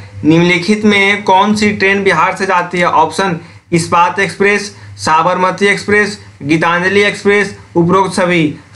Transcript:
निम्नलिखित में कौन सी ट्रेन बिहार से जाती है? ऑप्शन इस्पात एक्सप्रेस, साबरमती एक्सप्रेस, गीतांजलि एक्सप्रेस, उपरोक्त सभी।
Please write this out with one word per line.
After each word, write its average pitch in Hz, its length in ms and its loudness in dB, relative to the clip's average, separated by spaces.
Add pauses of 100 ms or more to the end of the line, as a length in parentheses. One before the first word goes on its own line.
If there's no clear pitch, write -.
(260)
निम्नलिखित 175 600 2
में 202 380 2
कौन 202 320 2
सी 208 160 0
ट्रेन 196 320 0
बिहार 180 320 0
से 190 100 -6
जाती 180 340 -2
है? 175 60 0
ऑप्शन 165 540 0 (320)
इस्पात 175 480 0
एक्सप्रेस, 202 560 -2 (220)
साबरमती 180 680 0
एक्सप्रेस, 208 540 0 (240)
गीतांजलि 175 580 0
एक्सप्रेस, 202 560 0 (180)
उपरोक्त 180 380 2
सभी। 175 420 0 (200)